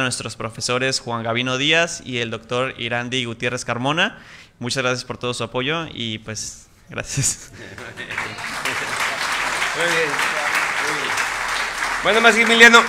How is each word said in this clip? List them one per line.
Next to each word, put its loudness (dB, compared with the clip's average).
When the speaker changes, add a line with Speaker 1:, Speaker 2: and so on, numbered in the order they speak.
Speaker 1:
nuestros -4
profesores -2
Juan -4
Gavino 0
Díaz 2
y -4
el -2
doctor -4
Irandi -2
Gutiérrez -4
Carmona. 0
Muchas -2
gracias 0
por -8
todo -4
su -4
apoyo -2
y, -6
pues, -12
gracias. -4
Speaker 2:
Muy 0
bien. 2
Muy -2
bien. -2
Bueno, 4
Maximiliano, 10